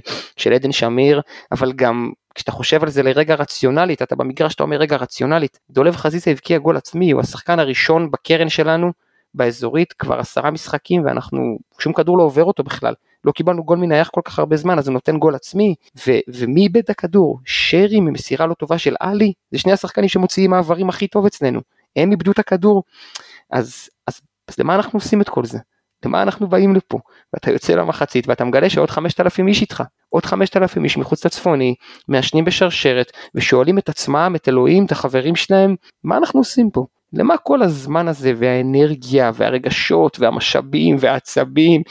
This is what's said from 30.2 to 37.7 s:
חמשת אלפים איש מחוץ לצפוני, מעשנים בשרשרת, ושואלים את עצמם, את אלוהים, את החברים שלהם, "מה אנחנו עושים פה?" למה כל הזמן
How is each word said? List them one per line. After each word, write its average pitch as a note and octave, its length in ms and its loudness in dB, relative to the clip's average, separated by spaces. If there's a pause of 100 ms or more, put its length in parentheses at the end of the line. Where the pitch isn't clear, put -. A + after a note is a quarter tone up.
חמשת F#3+ 320 -2
אלפים F3+ 260 0
איש D3 140 -2
מחוץ C#3 280 -2
לצפוני, C3+ 500 0 (320)
מעשנים C#3+ 380 0
בשרשרת, D#3+ 680 0 (240)
ושואלים C3+ 420 2
את F#3+ 120 -2
עצמם, D#3 460 -2
את D3+ 140 -4
אלוהים, C#3 360 4
את - 60 -4
החברים C3+ 440 -2
שלהם, F#3+ 400 2 (280)
"מה G3+ 140 -2
אנחנו C#4+ 220 0
עושים A#3 300 2
פה?" B2+ 160 -2 (300)
למה D#4+ 220 2
כל C#4 240 0
הזמן D#3+ 460 0